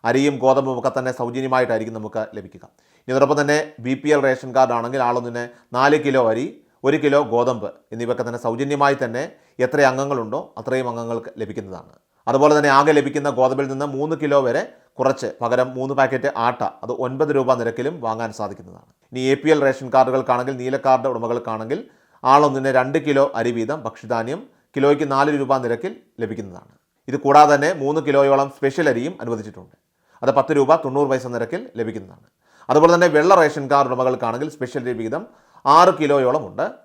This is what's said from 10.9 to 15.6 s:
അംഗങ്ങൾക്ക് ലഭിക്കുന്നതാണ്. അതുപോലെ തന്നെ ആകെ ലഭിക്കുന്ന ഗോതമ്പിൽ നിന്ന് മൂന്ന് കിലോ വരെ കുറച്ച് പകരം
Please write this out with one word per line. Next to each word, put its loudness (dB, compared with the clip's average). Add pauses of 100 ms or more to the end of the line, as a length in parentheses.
അംഗങ്ങൾക്ക് -8 (120)
ലഭിക്കുന്നതാണ്. -12 (380)
അതുപോലെ 6
തന്നെ 2
ആകെ 4
ലഭിക്കുന്ന -2 (100)
ഗോതമ്പിൽ 0
നിന്ന് -6 (100)
മൂന്ന് -4
കിലോ 2
വരെ 0 (360)
കുറച്ച് 0 (120)
പകരം 0